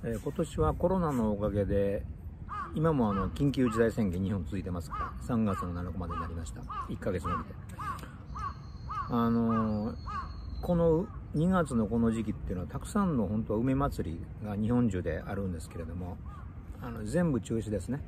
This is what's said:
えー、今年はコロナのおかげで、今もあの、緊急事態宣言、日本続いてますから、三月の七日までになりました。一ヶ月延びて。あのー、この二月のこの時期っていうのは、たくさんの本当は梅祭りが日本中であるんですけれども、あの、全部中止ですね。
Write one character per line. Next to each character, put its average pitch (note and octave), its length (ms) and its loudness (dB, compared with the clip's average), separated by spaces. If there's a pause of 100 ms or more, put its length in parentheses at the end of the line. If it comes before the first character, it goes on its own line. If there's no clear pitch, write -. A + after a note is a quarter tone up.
え - 60 0
ー、 G3+ 60 -4
今 D3 100 -4
年 E3+ 300 -2
は D3+ 120 6
コ - 140 2
ロ F#3 140 4
ナ D#3 100 2
の A2 220 2
お - 20 2
か G#2 140 0
げ G2 160 2
で、 G2+ 400 2 (680)
今 D#3+ 200 4
も A#2 160 4
あ G2+ 40 2
の、 F#2+ 160 0
緊 C#3 220 2
急 B2+ 140 4
事 A2 120 2
態 A2+ 140 6
宣 G#2+ 180 2
言、 F2+ 140 0
日 F#2+ 80 2
本 F#2 140 0
続 G2+ 120 -4
い F2 60 -2
て F2 80 -4
ま E2+ 100 -2
す - 80 -10
か - 100 -6
ら、 - 220 -4
三 A#2 220 2
月 G2 200 2
の F2+ 100 -4
七 E2+ 180 -4
日 E2 60 -4
ま F2 100 -4
で E2+ 60 -4
に E2+ 80 -2
な E2 60 -4
り D#2+ 60 -6
ま E2 120 -6
し - 60 -8
た。 - 100 -10 (260)
一 - 80 -4
ヶ A2 160 -2
月 F2 160 -2
延 F2 100 0
び - 60 -2
て。 - 120 -10 (1500)
あ A#2 200 4
の A2 600 2
ー、 A#3 40 -6 (680)
こ F3+ 160 2
の E3 300 6 (260)
二 D#3+ 160 4
月 E3+ 260 4
の A2 120 4
こ A#2 120 2
の A2+ 140 6
時 A2+ 100 0
期 G#2 80 -2
っ - 20 -2
て - 180 -4
い - 20 0
う - 20 0
の F2+ 60 -2
は、 F2 80 -4
た - 100 -4
く - 80 -8
さ G#3 160 2
ん E3 140 2
の G#2 100 2
本 G#2+ 160 0
当 A2 120 0
は A2 40 2
梅 C3 160 2
祭 C3 360 0
り E2 360 -8
が G#2+ 80 -2
日 G#2+ 140 2
本 B2 200 6
中 F#2 120 0
で E2 260 0
あ G2+ 80 -2
る G2 60 -2
ん F#2+ 100 -2
で E2 80 -4
す - 100 -10
け E2+ 100 -10
れ E2 40 -6
ど E2 100 -6
も、 F2 240 -6 (640)
あ B2 80 -6
の、 A2+ 140 -6
全 D#3 300 2
部 A2 80 2
中 A2+ 160 -2
止 G#2+ 120 -2
で G#2 120 0
す - 80 -8
ね。 C3+ 180 -2